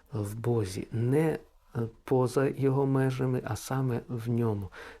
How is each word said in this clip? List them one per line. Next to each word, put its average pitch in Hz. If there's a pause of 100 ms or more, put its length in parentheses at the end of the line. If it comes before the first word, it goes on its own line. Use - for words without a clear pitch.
(120)
в 104
Бозі, 113
не, 147 (380)
е, 120 (240)
поза 131
його 135
межами, 131
а 113
саме 131
в 120
ньому. 110 (300)